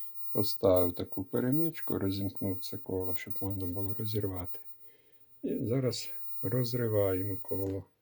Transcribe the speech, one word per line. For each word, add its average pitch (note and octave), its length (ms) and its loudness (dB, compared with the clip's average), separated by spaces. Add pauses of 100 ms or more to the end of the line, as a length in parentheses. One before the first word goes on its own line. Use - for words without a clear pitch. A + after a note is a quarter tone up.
(320)
Поставив F#2 600 6
таку F#2+ 320 -4
перемичку, C3+ 760 0
розімкнув G2 640 0
це - 180 -8
коло, F#2 380 -4
щоб - 240 -10
можна F#2+ 260 -4
було F#2+ 320 -6
розірвати. G2+ 600 -4 (840)
І - 120 -2
зараз B2 580 -2 (300)
розриваємо G#2 920 2
коло. G2 480 -4 (180)